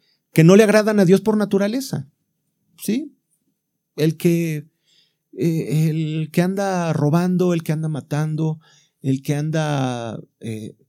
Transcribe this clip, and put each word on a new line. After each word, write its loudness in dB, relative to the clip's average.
que 6
no 8
le 8
agradan 2
a 6
Dios 4
por 0
naturaleza. -4
¿Sí? -6
El 0
que, -2
eh, -2
el -4
que 0
anda -2
robando, 0
el -2
que -4
anda -4
matando, -4
el -2
que -4
anda, -4
eh, -10